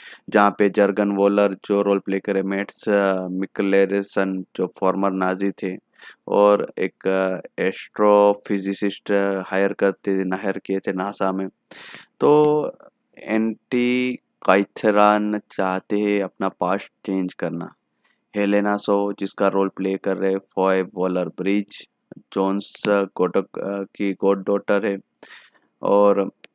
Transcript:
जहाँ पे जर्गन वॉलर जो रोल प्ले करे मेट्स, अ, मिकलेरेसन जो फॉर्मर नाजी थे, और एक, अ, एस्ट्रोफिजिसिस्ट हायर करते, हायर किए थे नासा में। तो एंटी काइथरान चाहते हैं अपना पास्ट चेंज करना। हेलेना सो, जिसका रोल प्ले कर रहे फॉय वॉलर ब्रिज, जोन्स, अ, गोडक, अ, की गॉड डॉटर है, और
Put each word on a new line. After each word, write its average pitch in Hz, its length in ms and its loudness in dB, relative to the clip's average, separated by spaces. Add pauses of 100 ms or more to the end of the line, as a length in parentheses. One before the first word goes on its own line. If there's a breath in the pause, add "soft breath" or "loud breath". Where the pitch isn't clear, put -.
(300 loud breath)
जहाँ 104 200 6
पे 101 200 2
जर्गन 101 400 2
वॉलर 101 440 2
जो 101 280 -2
रोल 98 160 2
प्ले 98 220 -4
करे 95 220 -2
मेट्स, 98 460 -6
अ, 98 400 2
मिकलेरेसन 98 1160 0 (120)
जो 92 100 -2 (140)
फॉर्मर 98 300 0
नाजी 95 400 -2
थे, 92 260 -8 (520 loud breath)
और 101 500 4
एक, - 300 -4
अ, 95 400 -2 (100)
एस्ट्रोफिजिसिस्ट 101 1500 0 (360)
हायर 98 260 0
करते, 98 400 -2
हायर 95 460 -2
किए 95 200 -4
थे 95 140 -6
नासा 95 400 -4
में। 95 160 -4 (720 loud breath)
तो 151 520 4 (500)
एंटी 123 960 -2 (280)
काइथरान 104 960 2 (120)
चाहते 95 460 -4
हैं 101 240 0
अपना 95 260 -4
पास्ट 92 440 -4 (140)
चेंज 95 280 -4
करना। 85 400 -8 (640)
हेलेना 101 400 0
सो, 101 360 -2
जिसका 98 360 -2
रोल 98 200 0
प्ले 95 280 -4
कर 95 200 -4
रहे 95 200 -2
फॉय 95 460 0
वॉलर 92 460 -4
ब्रिज, 101 600 -4 (300)
जोन्स, 98 720 -4
अ, 101 160 2
गोडक, 92 540 -2
अ, 98 240 -6
की 98 300 -4
गॉड 98 340 0
डॉटर 101 400 0
है, 98 120 -2 (840 loud breath)
और 101 480 2 (240)